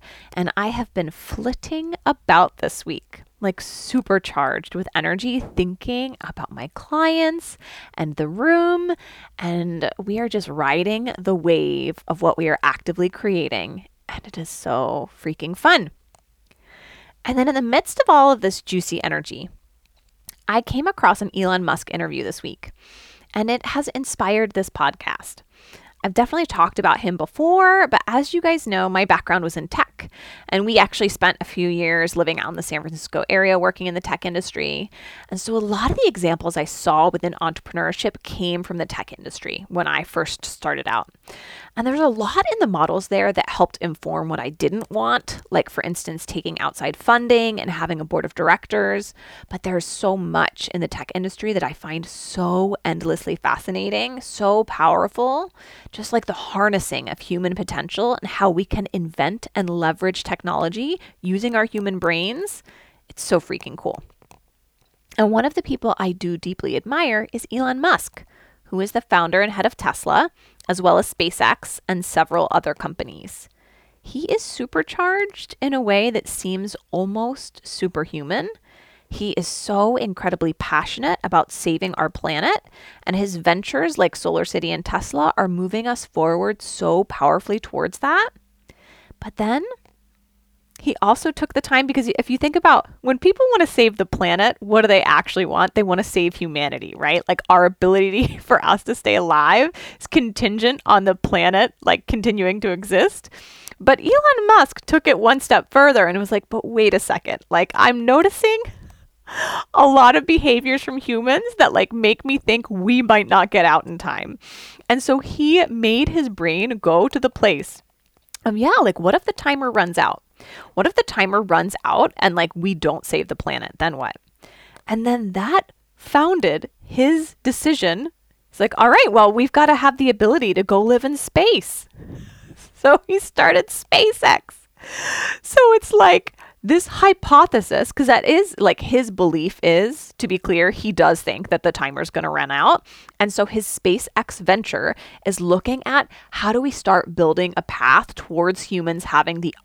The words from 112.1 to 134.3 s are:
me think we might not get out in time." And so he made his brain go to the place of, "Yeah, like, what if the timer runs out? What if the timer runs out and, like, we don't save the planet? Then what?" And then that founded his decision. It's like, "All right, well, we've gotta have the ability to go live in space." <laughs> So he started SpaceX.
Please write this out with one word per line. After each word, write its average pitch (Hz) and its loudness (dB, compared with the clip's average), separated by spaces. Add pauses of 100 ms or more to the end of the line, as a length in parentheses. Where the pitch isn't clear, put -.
me 269 0
think 233 -2
we 214 2
might 214 4
not 190 4
get 180 4
out 156 4
in 170 -10
time." 165 -10 (500)
And 254 2
so 269 2
he 311 2
made 233 0
his 311 -2
brain 185 -4
go 170 4
to 277 -4
the 254 0
place - -4 (600)
of, 214 -2
"Yeah, 240 0 (120)
like, 196 0
what 185 2
if - -2
the 415 -2
timer 277 -4
runs 175 0
out? - 0 (520)
What 190 0
if 349 -2
the 466 2
timer 196 0
runs 170 0 (100)
out - 2
and, 185 2
like, 170 -2
we 180 -2
don't 156 -2
save 160 -2
the - -8
planet? 131 -8
Then 170 -2
what?" 127 -8 (720)
And 226 -2
then 233 -2
that 214 -2 (240)
founded 208 0 (140)
his 311 0
decision. 254 -2 (400)
It's - -10
like, 220 0
"All 233 6
right, 403 6
well, 208 8
we've 247 2
gotta 302 6
have 269 2
the 262 4
ability 220 2
to 185 2
go 196 4
live 233 4
in 285 -2
space." - 0
<laughs> - - (800)
So 277 6
he 381 0
started - 2
SpaceX. - 2 (1000)